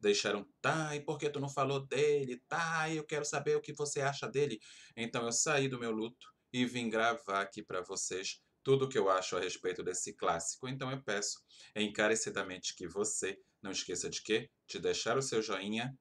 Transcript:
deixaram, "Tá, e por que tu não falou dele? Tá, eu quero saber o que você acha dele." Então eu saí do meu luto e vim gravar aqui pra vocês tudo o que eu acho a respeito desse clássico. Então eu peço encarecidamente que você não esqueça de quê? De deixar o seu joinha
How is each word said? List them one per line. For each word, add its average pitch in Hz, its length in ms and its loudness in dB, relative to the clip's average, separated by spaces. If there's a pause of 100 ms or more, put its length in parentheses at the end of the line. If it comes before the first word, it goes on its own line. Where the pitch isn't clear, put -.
deixaram, 104 440 2 (160)
"Tá, 151 360 0
e - 20 -2
por 147 180 -4
que 151 120 0
tu 147 100 -4
não 139 100 -2
falou 139 300 0
dele? 135 720 2
Tá, 160 440 0
eu 151 120 -2
quero 147 180 -2
saber 147 320 0
o 147 60 2
que 156 100 -12
você 147 300 -2
acha 139 260 -2
dele." 131 320 0 (380)
Então 117 280 -2
eu 117 60 -2
saí 139 380 2
do 123 100 -6
meu 117 120 -2
luto 110 360 -4 (240)
e 127 140 4
vim 120 240 -2
gravar 110 520 2
aqui 104 220 -6
pra 92 180 -4
vocês 95 600 -4 (220)
tudo 135 220 4
o 127 40 -4
que 127 80 0
eu 98 120 4
acho 92 260 2
a 90 40 2
respeito 92 440 -4
desse 90 300 -4
clássico. 87 540 -2
Então 131 240 -4
eu 135 100 -6
peço 104 380 -4 (360)
encarecidamente 104 1000 0
que 92 120 -10
você 101 500 -2 (240)
não 98 100 -8
esqueça 92 380 -4
de - 120 0
quê? - 280 2 (180)
De 98 120 -6
deixar 90 380 2
o 135 40 4
seu 120 200 2
joinha 110 600 -2